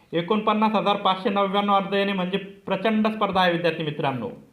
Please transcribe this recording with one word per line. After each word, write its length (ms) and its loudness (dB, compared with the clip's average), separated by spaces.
एकोणपन्नास 600 2
हजार 240 2
पाचशे 320 0
नव्याण्णव 460 2
अर्ज 200 0
येणे 180 0
म्हणजे 260 -2
प्रचंड 720 -2
स्पर्धा 320 0
आहे 120 4
विद्यार्थी 300 0
मित्रांनो. 480 -4